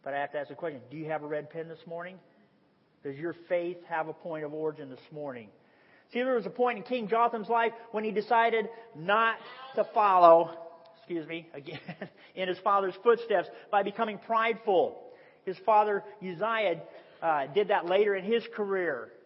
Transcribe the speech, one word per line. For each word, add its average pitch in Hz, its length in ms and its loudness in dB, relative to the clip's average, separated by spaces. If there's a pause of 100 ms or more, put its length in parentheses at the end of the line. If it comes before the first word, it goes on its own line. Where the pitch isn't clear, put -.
But 135 100 -10
I 139 60 -4
have 143 140 -6
to 151 60 -6
ask 139 120 -8
the 143 40 -14
question, 147 360 -10
do 143 80 -14
you 156 80 -10
have 156 160 -4
a 147 40 -12
red 151 220 -6
pin 165 200 -12
this 160 180 -16
morning? 175 320 -12 (840)
Does 139 140 -10
your 160 180 -8 (140)
faith 175 300 -2 (100)
have 160 200 -4
a 156 40 -10
point 156 320 -10
of 147 80 -8
origin 151 380 -6
this 127 100 -16 (100)
morning? 135 380 -12 (640)
See, 240 100 -2
there 262 120 0
was 208 120 -2
a 190 40 -8
point 247 280 0
in 190 60 -12
King 240 240 -4
Jotham's 226 400 0
life 233 240 2 (180)
when 214 140 -6
he 214 80 -4
decided 226 560 2 (260)
not 220 420 2 (380)
to 214 100 2 (100)
follow, 175 640 8 (400)
excuse 165 300 -8
me, 165 280 -10
again, 143 260 -14 (280)
<laughs> - 260 -20
in 185 140 -4
his 180 100 -2
father's 196 440 2
footsteps 220 460 4 (220)
by 202 120 4
becoming 208 440 -4
prideful. 220 760 2 (420)
His 185 120 -6 (100)
father 214 380 4 (180)
Uzziah, 185 600 -2 (380)
uh, 151 280 0
did 185 200 0
that 180 180 2
later 202 280 2
in 185 100 -4
his 226 180 0 (120)
career. 180 540 -4 (180)